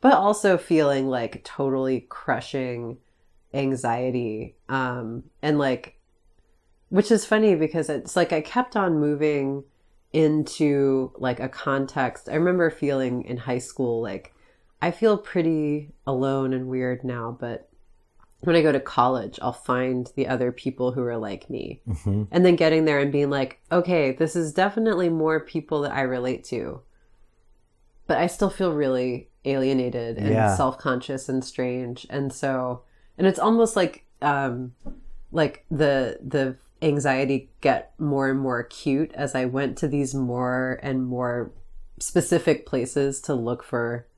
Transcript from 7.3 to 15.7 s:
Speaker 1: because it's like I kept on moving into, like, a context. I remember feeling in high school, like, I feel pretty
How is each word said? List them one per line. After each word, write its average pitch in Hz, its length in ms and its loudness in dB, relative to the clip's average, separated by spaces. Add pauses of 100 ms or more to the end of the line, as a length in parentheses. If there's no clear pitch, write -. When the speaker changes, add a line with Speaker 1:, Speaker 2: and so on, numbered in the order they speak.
Speaker 1:
because 156 340 0
it's 139 280 -4
like 175 160 2
I 160 80 0
kept 247 340 -4
on 185 240 2
moving 143 640 0 (500)
into, 147 1040 2
like, 123 220 -2
a 131 100 -6
context. 135 800 -4
I - 60 -6
remember 170 360 4
feeling 135 540 -2
in 123 120 -6
high 123 220 -4
school, 120 440 -2
like, 98 320 -8 (480)
I 175 80 2
feel 208 280 4
pretty 151 760 0 (140)